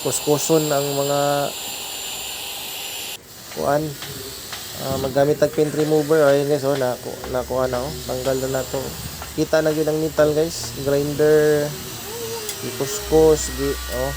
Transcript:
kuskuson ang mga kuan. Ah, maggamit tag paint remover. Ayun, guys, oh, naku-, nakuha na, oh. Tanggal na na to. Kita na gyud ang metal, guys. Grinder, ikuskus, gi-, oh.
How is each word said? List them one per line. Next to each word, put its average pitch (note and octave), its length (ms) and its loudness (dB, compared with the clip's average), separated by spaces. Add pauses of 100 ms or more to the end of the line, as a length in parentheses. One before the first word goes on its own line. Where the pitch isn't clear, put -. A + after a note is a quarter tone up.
kuskuson D3 640 2
ang C#3+ 240 2
mga C#3+ 280 2 (2250)
kuan. D3 320 0 (960)
Ah, C3+ 160 -2
maggamit C#3 400 2
tag D3 140 4
paint D3+ 240 0
remover. D3+ 480 4
Ayun, C#3+ 240 6
guys, C#3+ 160 2
oh, C#3 160 2
naku-, B2 420 -2 (140)
nakuha B2+ 320 0
na, B2+ 160 -2
oh. D3 100 -6 (140)
Tanggal B2+ 300 -2 (100)
na C3 140 -2
na C3 40 -4
to. - 140 -4 (560)
Kita D#3 260 4
na D#3 140 2
gyud D#3 140 2
ang D#3 100 0
metal, D3+ 340 4
guys. D#3 400 -2 (120)
Grinder, D3 840 4 (1000)
ikuskus, D3+ 920 4
gi-, C3+ 240 -2 (180)
oh. C3+ 180 -2